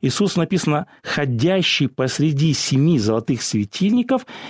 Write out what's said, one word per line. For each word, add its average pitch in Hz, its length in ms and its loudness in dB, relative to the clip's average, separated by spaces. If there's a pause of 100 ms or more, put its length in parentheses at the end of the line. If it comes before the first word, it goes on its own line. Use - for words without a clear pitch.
Иисус 180 340 0
написано 160 500 0 (160)
"ходящий 147 880 0
посреди 139 640 0
семи 143 460 2
золотых 110 420 0
светильников", 233 880 0 (220)